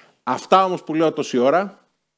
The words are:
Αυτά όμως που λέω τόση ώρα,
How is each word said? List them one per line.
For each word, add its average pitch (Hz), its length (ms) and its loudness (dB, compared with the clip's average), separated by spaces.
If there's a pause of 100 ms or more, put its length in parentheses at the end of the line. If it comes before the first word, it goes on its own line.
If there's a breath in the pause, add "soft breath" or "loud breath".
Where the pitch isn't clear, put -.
(240 loud breath)
Αυτά 190 420 2
όμως 180 180 -4
που 160 100 -8
λέω 156 180 0
τόση 143 260 -4
ώρα, 165 480 0 (320)